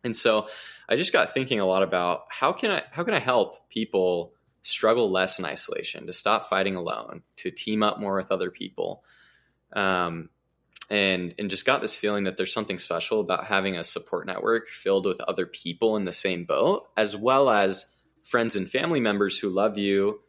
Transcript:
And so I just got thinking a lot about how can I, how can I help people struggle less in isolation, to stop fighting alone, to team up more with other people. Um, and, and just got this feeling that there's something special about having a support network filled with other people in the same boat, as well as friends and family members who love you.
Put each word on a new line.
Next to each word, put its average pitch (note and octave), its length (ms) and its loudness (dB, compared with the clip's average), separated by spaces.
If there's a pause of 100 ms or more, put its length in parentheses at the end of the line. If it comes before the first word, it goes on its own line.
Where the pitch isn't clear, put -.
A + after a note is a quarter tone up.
And A#2 140 -4
so A2 320 4 (400)
I A#2 80 4
just F3 160 0
got C#3+ 220 2
thinking B2+ 260 0
a G2 60 2
lot F#2+ 160 4
about F2+ 480 0
how D3 220 0
can G#3+ 180 -2
I, F#3+ 200 0
how E3+ 140 -6
can A3 80 -2
I E3 80 2
help A#2+ 480 0
people F#2 640 0 (300)
struggle A2+ 480 2
less F#2 280 0
in F#2 60 -4
isolation, - 640 -8
to F2+ 60 -10
stop - 360 0
fighting F#2+ 280 2
alone, C2+ 460 -8 (140)
to - 140 -6
team G#2+ 320 -2
up G#2+ 160 2
more G2 180 -2
with F#2+ 160 -4
other F#2 180 -2
people. - 520 -8 (720)
Um, F2+ 560 0 (600)
and, F#2 480 2
and G#2 120 -4
just F#2+ 140 -6
got C3 160 4
this A2 140 -4
feeling G#2 300 -2
that F#2 120 -2
there's F#2 160 -2
something G2+ 260 -4
special F2 420 -2
about F2+ 240 -2
having G2 320 0
a E2+ 80 -6
support - 420 -8
network A2 420 -2
filled F#2+ 380 0
with F#2 140 -2
other F2 260 -2
people G#2+ 500 -2
in G2+ 80 0
the F2+ 80 -4
same F2 320 -4
boat, F2 520 2
as G#2 200 0
well C3 320 4
as G2 420 4 (340)
friends A2+ 320 0
and F#2 140 -4
family D3+ 300 0
members G2+ 380 2
who G#2 100 -2
love G2+ 300 2
you. G2+ 500 2